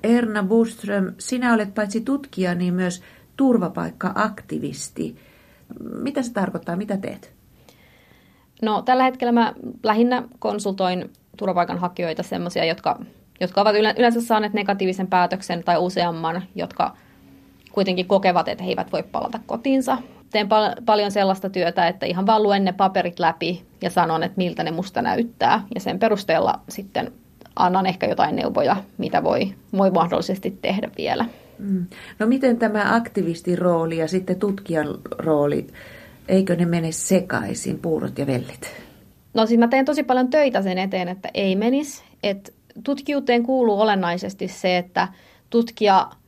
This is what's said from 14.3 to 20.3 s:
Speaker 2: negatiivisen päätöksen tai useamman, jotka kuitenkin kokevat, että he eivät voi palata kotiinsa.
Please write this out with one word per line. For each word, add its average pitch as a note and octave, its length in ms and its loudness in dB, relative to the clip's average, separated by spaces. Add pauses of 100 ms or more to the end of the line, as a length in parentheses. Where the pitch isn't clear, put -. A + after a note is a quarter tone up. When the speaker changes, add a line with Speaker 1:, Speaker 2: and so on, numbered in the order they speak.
Speaker 2:
negatiivisen G3 540 -2
päätöksen F3+ 560 0
tai E3+ 140 4
useamman, F3 640 -2 (120)
jotka - 420 -4 (720)
kuitenkin F#3 360 0
kokevat, F#3+ 400 2
että - 160 -6
he F#3 60 -6
eivät - 220 -4
voi - 120 -2
palata - 420 -6
kotiinsa. B3+ 520 0 (340)